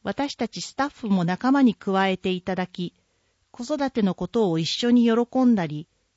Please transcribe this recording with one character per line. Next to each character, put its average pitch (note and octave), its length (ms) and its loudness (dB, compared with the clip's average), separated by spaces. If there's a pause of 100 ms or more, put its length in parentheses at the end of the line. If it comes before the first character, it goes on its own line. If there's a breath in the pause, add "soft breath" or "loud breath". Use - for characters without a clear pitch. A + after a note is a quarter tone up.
私 C#4 340 -6
た A3+ 120 -6
ち - 120 -12
ス - 140 -14
タ C4+ 120 -2
ッ - 40 -8
フ - 180 -10
も F#3+ 160 2
仲 F#3 280 0
間 C#4 100 4
に A#3 120 4
加 F#3+ 340 0
え F#3 80 0
て F#3+ 140 -4
い F3+ 120 -4
た F#3+ 120 -6
だ F3+ 120 -4
き、 F3 280 -8 (560)
子 - 140 -14
育 C#4 260 -4
て A#3 120 -2
の F#3+ 120 0
こ F3+ 140 -8
と A3 220 0
を D#3+ 80 0
一 E3 80 -2
緒 A#3+ 240 -2
に A#3+ 140 6
喜 A#3 400 2
ん B3 100 6
だ F#3 120 0
り、 D3+ 220 -10 (280)